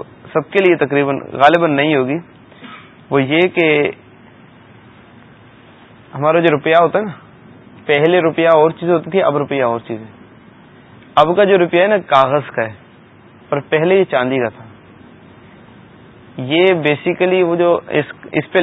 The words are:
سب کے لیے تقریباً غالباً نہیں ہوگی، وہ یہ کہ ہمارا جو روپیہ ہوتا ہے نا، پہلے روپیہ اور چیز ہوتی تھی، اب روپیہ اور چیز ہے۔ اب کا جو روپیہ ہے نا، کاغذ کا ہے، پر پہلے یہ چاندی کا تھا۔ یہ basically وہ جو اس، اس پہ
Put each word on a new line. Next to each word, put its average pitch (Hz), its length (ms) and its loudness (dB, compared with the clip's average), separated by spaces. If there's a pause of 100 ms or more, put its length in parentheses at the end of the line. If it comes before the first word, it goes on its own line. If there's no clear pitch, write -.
(340)
سب - 180 -4
کے 196 120 0
لیے 175 120 4
تقریباً 139 440 -2 (120)
غالباً 156 400 2
نہیں 147 240 0
ہوگی، 135 220 -2 (920)
وہ 139 120 0
یہ 143 260 0
کہ 156 440 0 (2250)
ہمارا 151 240 2
جو 170 120 2
روپیہ 151 300 0
ہوتا 170 180 0
ہے 208 40 -2
نا، 208 80 -10 (720)
پہلے 160 340 2
روپیہ 165 280 0
اور 160 240 4
چیز 170 180 -6
ہوتی 165 200 -2
تھی، 180 120 0
اب 147 160 0
روپیہ 139 260 -4
اور 117 160 -2
چیز 113 200 -10
ہے۔ 107 120 -20 (1040)
اب 156 200 2
کا 202 80 4
جو 196 140 4
روپیہ 175 240 0
ہے 196 60 2
نا، 214 100 0
کاغذ 135 540 0
کا 117 120 -4
ہے، 110 240 -12 (640)
پر 143 100 -4
پہلے 160 360 0
یہ 190 80 2
چاندی 131 360 -2
کا 117 100 -2
تھا۔ - 140 -14 (1700)
یہ 147 340 0
basically 180 720 -2
وہ 170 120 -2
جو 170 320 0
اس، 147 180 -8 (260)
اس - 200 -6
پہ 190 120 0